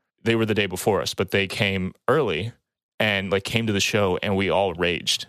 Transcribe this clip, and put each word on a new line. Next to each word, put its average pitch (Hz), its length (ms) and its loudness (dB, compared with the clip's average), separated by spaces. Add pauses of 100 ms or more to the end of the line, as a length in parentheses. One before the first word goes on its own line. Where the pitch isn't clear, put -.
(220)
They 117 120 2
were 113 120 2
the 107 80 0
day 104 100 2
before 92 380 0
us, - 100 -4
but 101 180 -2
they 98 160 2
came 95 460 -2 (160)
early 117 440 0 (460)
and, 98 320 0
like, 98 140 0
came 117 220 -2
to 107 80 0
the 98 60 0
show, 95 420 2
and 98 120 0
we 95 140 0
all 90 240 2
raged 87 560 -2